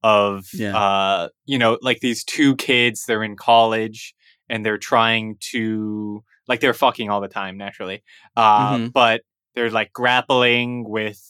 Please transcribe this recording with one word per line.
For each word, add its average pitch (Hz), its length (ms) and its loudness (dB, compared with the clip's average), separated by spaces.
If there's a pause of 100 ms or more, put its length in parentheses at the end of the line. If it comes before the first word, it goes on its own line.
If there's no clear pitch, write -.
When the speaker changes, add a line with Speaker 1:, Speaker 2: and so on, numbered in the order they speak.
Speaker 1:
of, 101 500 2
Speaker 2:
Yeah. 101 240 -6
Speaker 1:
uh, 98 520 0 (180)
you 139 120 -4
know, 117 220 2
like, 123 200 -2
these 120 240 -4
two 139 320 2
kids, 120 500 0
they're 110 160 -2
in 107 140 -8
college 113 760 0 (340)
and 110 180 -6
they're 107 120 -2 (140)
trying 113 440 2 (160)
to, 107 720 -4 (240)
like, 123 120 0
they're 127 140 2
fucking 117 340 0
all 101 120 0
the 98 80 -8
time, 98 280 -10
naturally. 98 460 -12 (340)
Uh, 104 420 4
Speaker 2:
Mm-hmm. 117 100 -4
Speaker 1:
but 117 340 2 (320)
they're, 117 160 -2
like, 110 220 -4
grappling 123 960 0
with 107 420 -8